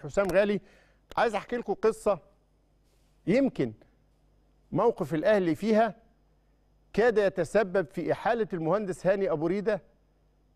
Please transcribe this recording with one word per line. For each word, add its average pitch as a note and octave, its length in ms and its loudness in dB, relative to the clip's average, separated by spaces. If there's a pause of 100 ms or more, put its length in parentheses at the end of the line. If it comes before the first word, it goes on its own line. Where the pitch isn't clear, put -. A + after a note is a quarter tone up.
حسام G3 240 -2
غالي، G3 340 0 (560)
عايز G#3+ 180 0
احكي G3+ 220 -6
لكم A3 180 -6
قصه G#3+ 440 0 (1080)
يمكن F3+ 460 0 (1000)
موقف F3 420 0
الاهلي F3 400 2
فيها G#3+ 400 2 (1000)
كاد G#3+ 260 4
يتسبب F#3+ 680 0
في D#3 260 -4
احاله A3 400 -2
المهندس F3+ 540 -2
هاني G3 240 0
ابو D#3+ 160 -2
ريده G3 360 -2 (720)